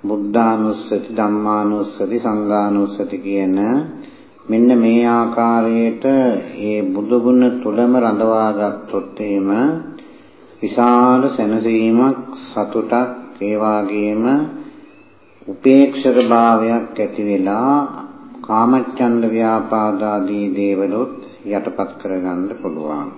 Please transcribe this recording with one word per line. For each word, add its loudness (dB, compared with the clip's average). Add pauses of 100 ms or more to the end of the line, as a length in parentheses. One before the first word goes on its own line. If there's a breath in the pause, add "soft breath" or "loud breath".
බුද්ධානුස්සති, -2 (120)
ධම්මානුස්සති, -2
සංඝානුස්සති -2
කියන -2 (880 loud breath)
මෙන්න 4
මේ 4
ආකාරයට 2 (540)
ඒ -2
බුදු 0
ගුණ 4 (140)
තුලම 2
රඳවා 2
ගත්තොත් -4
එහෙම -4 (1040 loud breath)
විශාල 4
සැනසීමක්, 2 (260)
සතුටක්, -4 (440)
ඒ -4
වගේම -2 (1200 loud breath)
උපේක්ෂක 4
භාවයක් 2
ඇති -4
වෙලා 0 (640)
කාමච්ඡන්ද 0
ව්‍යාපාද 0
ආදී -2
දේවලුත් -2 (300 loud breath)
යටපත් -6
කරගන්න -6 (120)
පුළුවන්. -8